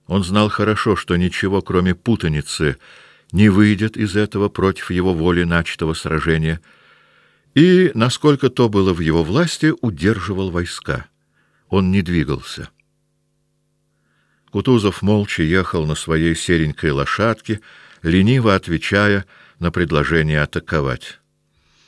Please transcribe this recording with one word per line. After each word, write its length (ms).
Он 160
знал 260
хорошо, 460
что 220
ничего, 460
кроме 340
путаницы, 800
не 160
выйдет 480
из 180
этого 340
против 440
его 200
воли 300
начатого 520
сражения, 680
и, 380
насколько 560
то 180
было 260
в 60
его 240
власти, 560
удерживал 720
войска. 540
Он 220
не 120
двигался. 680
Кутузов 500
молча 400
ехал 440
на 100
своей 400
серенькой 560
лошадке, 680
лениво 520
отвечая 720
на 120
предложение 720
атаковать. 760